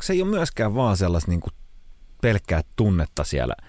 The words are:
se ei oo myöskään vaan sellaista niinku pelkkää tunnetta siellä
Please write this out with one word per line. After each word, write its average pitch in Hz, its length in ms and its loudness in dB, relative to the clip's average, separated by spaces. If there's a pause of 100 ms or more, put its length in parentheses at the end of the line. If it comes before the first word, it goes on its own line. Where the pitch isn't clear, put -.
se 190 120 -2
ei 185 80 2
oo 190 60 -2
myöskään 156 480 -2
vaan 117 220 2
sellaista 87 340 0
niinku 85 160 -2 (760)
pelkkää 101 400 2 (140)
tunnetta 90 480 2
siellä 62 320 2 (140)